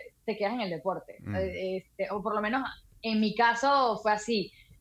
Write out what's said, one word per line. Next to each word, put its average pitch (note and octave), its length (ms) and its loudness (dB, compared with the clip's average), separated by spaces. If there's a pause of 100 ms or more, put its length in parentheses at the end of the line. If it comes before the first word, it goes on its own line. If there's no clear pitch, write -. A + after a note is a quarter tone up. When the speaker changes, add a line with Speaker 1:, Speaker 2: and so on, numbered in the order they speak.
(260)
Speaker 1:
te G#3+ 120 -4
quedas G#3 160 0
en B3 80 -4
el G3 80 -4
deporte. E3 520 -4
Speaker 2:
Mm. G#2 140 -6
Speaker 1:
Eh, F#3+ 420 -2
este, - 340 -6
o G3+ 100 -4
por G#3 140 -4
lo G#3+ 60 -2
menos A#3+ 220 0 (380)
en A3 180 0
mi G#3+ 160 2
caso A#3 640 4
fue G#3+ 100 2
así. G#3+ 400 0 (300)